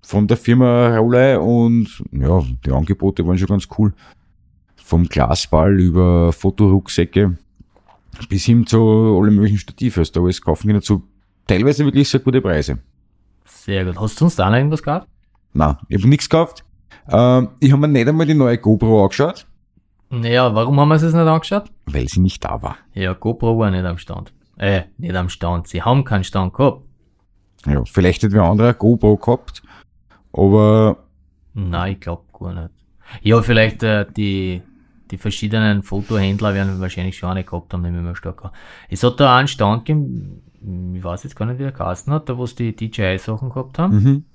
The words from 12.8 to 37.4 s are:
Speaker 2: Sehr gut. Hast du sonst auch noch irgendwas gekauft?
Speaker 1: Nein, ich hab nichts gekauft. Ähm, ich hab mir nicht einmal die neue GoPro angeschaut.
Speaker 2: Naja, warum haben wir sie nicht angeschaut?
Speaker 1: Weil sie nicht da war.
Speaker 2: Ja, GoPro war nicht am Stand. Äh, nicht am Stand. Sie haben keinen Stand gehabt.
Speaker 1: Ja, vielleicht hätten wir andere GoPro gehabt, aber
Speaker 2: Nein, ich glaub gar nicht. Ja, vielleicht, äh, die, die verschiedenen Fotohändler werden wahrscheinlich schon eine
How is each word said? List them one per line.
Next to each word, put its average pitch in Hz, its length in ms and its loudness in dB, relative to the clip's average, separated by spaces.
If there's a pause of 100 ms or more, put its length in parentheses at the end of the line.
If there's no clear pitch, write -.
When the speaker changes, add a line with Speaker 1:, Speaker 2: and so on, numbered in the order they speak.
Speaker 2:
Sehr 98 400 -6
gut. 90 140 -6
Hast 110 160 -4
du - 100 -14
sonst 165 160 0
auch 92 80 2
noch 113 80 2
irgendwas 147 240 -2
gekauft? 151 260 -8 (460)
Speaker 1:
Nein, 73 240 0 (120)
ich 101 120 -2
hab 113 80 4
nichts - 200 2
gekauft. - 360 -2 (420)
Ähm, 123 420 4 (100)
ich 135 120 6
hab 143 80 4
mir 147 80 2
nicht 131 200 2
einmal 156 180 2
die 156 80 0
neue 123 240 2
GoPro 110 460 2
angeschaut. 143 420 -2 (640)
Speaker 2:
Naja, 120 460 0
warum 127 240 2
haben 147 100 4
wir 156 100 4
sie 160 60 0
nicht 165 100 0
angeschaut? 165 560 0 (140)
Speaker 1:
Weil 71 220 -4
sie - 120 -2
nicht 92 240 0
da - 180 -8
war. - 160 -10 (160)
Speaker 2:
Ja, 92 200 -4
GoPro 113 460 -2
war 107 100 2
nicht 92 160 -2
am 87 140 -6
Stand. - 340 -14 (240)
Äh, 98 260 0 (140)
nicht 123 180 -8
am 90 140 -2
Stand. 85 380 -6
Sie 92 160 -8
haben 131 200 0
keinen 101 200 -2
Stand 92 300 -4
gehabt. 131 280 -2 (840)
Speaker 1:
Ja, 69 180 -2
vielleicht 90 380 0
hätten 101 100 0
wir 104 100 4
andere 110 300 2
GoPro 107 440 2
gehabt, - 440 -4 (720)
aber 107 640 4 (560)
Speaker 2:
Nein, 92 400 -6
ich 98 60 -12
glaub - 380 -14
gar 90 160 -12
nicht. 87 160 -12 (520)
Ja, 113 200 4
vielleicht, 110 420 0
äh, 104 220 0 (100)
die, 95 460 -4 (480)
die 95 80 -12
verschiedenen 107 680 -2
Fotohändler 101 680 -2
werden 98 260 -4
wahrscheinlich 92 380 -8
schon 87 140 -8
eine 95 120 -6